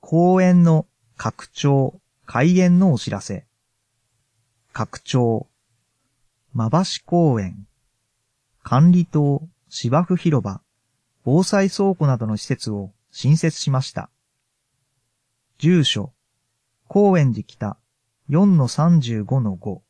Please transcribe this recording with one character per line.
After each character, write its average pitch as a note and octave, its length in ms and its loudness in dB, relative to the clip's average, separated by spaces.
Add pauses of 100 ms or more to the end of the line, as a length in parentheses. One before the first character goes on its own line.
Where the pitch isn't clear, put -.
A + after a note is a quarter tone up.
公 F3+ 400 2
園 F3+ 220 4
の D#3+ 240 2 (320)
拡 - 320 -10
張、 C#3 500 -2 (240)
開 E3+ 340 0
園 F3+ 200 4
の F3+ 160 4
お A#2 40 -2
知 - 120 -8
ら G2 100 -6
せ。 - 240 -12 (1300)
拡 - 300 -10
張。 A#2 440 -2 (1080)
馬 A2+ 160 -4
橋 F3+ 340 -2
公 D#3 360 0
園。 G2 260 -12 (960)
管 D3+ 280 2
理 F3+ 140 4
棟、 D3 420 -2 (220)
芝 C3 340 -2
生 F3+ 140 -2
広 D3+ 260 0
場、 F#2+ 200 -10 (600)
防 C#3+ 180 2
災 G3 260 0
倉 G3 260 -2
庫 D#3 120 -2
な C3 100 0
ど A2+ 100 -6
の G#2+ 120 -4
施 - 80 -12
設 - 240 -6
を G2+ 200 -8 (200)
新 C#3+ 260 0
設 E3 240 -2
し - 100 -4
ま C3 120 -2
し - 100 -10
た。 - 160 -12 (1500)
住 E3 260 2
所、 - 300 -6 (720)
高 G3+ 320 2
円 C3 160 2
寺 G#2+ 100 -10
北、 - 320 -10 (540)
四 F3+ 260 4
の C#3 100 2
三 D#3+ 360 2
十 A2+ 220 -4
五 C3 180 -2
の G2+ 140 -4
五。 F#2 340 -12